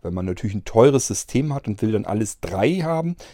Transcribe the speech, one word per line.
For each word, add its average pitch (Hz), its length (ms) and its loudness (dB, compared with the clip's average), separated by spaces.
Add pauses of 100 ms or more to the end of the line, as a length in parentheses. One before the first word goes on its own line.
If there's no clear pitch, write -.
wenn 87 100 -6
man 90 120 -4
natürlich 98 300 -4
ein 95 80 -6
teures 127 440 6
System 139 480 -2
hat - 120 -8
und 104 140 -4
will 110 100 0
dann 104 140 0
alles 104 340 -4
drei 120 440 0
haben, 165 320 -2 (180)